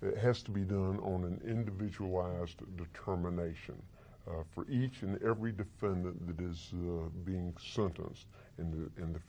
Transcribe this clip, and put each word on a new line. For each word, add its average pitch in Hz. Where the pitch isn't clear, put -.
it 98
has 117
to 110
be 98
done 95
on 92
an 87
individualized 95
determination, 87
uh, 80
for -
each 131
and 98
every 110
defendant 92
that 87
is, 87
uh, 85
being 90
sentenced 87
and, 82
the, 80
and 82
the, 82